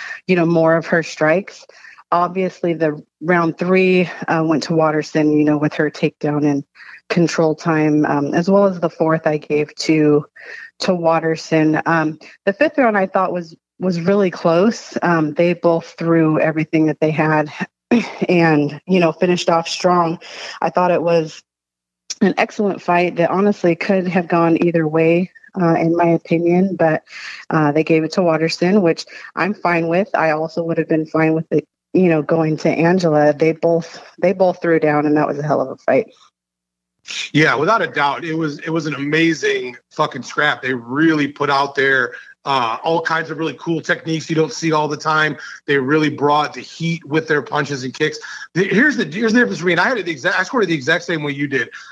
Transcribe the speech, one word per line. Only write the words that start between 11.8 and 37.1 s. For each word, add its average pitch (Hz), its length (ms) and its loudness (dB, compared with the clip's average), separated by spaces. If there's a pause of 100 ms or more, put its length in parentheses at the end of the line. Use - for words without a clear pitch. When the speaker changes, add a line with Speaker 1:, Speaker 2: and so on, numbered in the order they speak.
Speaker 1:
Um, 160 320 0 (280)
the 196 60 2
fifth 311 260 0
round 226 180 2
I 190 100 0
thought 185 260 0
was, 165 240 -8 (240)
was 175 200 -2
really 190 300 2
close. 180 720 0
Um, 160 320 2
they 175 200 2
both 165 440 0
threw 165 400 2
everything 156 480 0
that 151 140 -2
they 156 100 2
had 156 400 0 (400)
<clears throat> - 380 -2
and, 151 580 2
you 185 140 2
know, 160 120 2
finished 180 380 -2
off 165 160 2
strong. 175 520 0 (420)
I 165 100 0
thought 180 220 2
it 151 100 0
was 165 400 -2 (800)
an 185 180 4
excellent - 420 -2
fight 175 360 0
that 170 140 2
honestly 185 440 2
could 185 320 -2
have 175 220 -2
gone 170 360 2
either 165 220 0
way, 165 460 2 (280)
uh, 170 140 4
in 160 220 0
my 175 100 2
opinion, 170 720 2
but, 156 260 2 (480)
uh, 156 220 2
they 156 100 2
gave 160 220 2
it 160 80 -6
to 196 100 0
Waterson, 170 600 2
which 165 220 0 (300)
I'm 180 180 -2
fine 170 360 -2
with. 185 260 0
I 160 160 0
also 160 320 -4
would 165 160 -4
have 160 100 -2
been 160 180 0
fine 160 280 0
with 165 160 -2
it, 151 160 0 (260)
you 185 160 4
know, 160 140 2
going 156 360 0
to 170 120 0
Angela. 156 640 2
They 160 180 2
both, 165 480 -2 (180)
they 180 140 0
both 185 300 0
threw 165 160 2
down, 147 280 0
and 151 100 2
that 151 100 2
was 143 120 -4
a 143 40 -6
hell 139 180 0
of 131 80 -4
a 127 80 -12
fight. - 360 0 (1200)